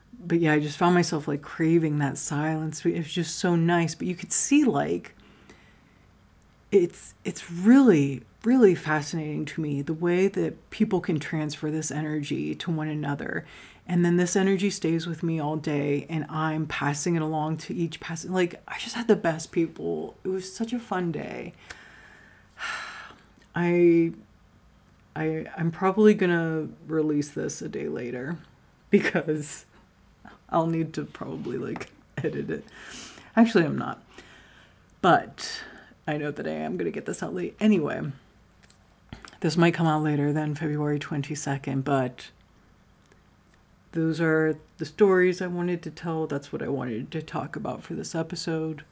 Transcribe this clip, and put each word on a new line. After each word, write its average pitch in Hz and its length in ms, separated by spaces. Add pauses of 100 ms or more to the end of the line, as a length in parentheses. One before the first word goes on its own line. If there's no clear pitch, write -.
(200)
but 170 200
yeah, 156 140
I 151 60
just 147 180
found 175 160
myself, 170 340
like, 143 140
craving 160 560
that 139 220
silence. 156 680
It 165 120
was 156 140
just 165 280
so 175 160
nice. 170 400
But - 100
you 180 80
could 175 180
see, 285 340
like, 156 500 (1600)
it's, - 520
it's - 260
really, 175 760 (200)
really 226 320
fascinating 156 680
to 147 160
me 147 200
the 151 120
way 175 340
that 180 420
people 214 300
can 165 200
transfer 151 520
this 156 200
energy 151 640
to - 160
one 156 160
another. 151 580 (400)
And 175 180
then 175 140
this 180 180
energy 196 340
stays 165 380
with 165 160
me 165 160
all 151 160
day, 147 540
and 160 200
I'm 156 360
passing 151 500
it 165 60
along 156 360
to 156 160
each 170 260
pass-, 165 260
like, 180 420
I - 120
just - 160
had 240 120
the 214 80
best 165 360
people. 165 720
It - 60
was 185 240
such 226 200
a 247 60
fun 180 320
day. 143 420 (1040)
<sighs> - 1000
I, 170 560 (1040)
I, 156 300 (100)
I'm 165 160
probably 190 420
gonna 165 540 (180)
release 151 440
this 151 320
a - 80
day - 180
later 127 500 (520)
because 156 760 (840)
I'll 165 180
need 165 260
to 147 120
probably, - 520
like, - 340 (260)
edit 147 320
it. 151 160 (720)
Actually, 226 260
I'm 139 140
not. 127 260 (1000)
But - 600 (420)
I 151 120
know 147 140
that 156 160
I 156 40
am 156 260
gonna 170 140
get - 140
this - 180
out 170 100
late. 175 260
Anyway, 190 420 (1400)
this 156 160
might 170 180
come 170 140
out 156 160
later 147 300
than 151 220
February 147 440
twenty-second, 139 840
but 131 480 (1600)
those 160 300
are 156 360 (200)
the - 80
stories 185 560
I 185 60
wanted 175 360
to 160 80
tell. 160 340
That's 143 260
what 147 100
I 143 80
wanted 131 420
to 160 100
talk 156 340
about - 280
for - 100
this 160 220
episode. 160 760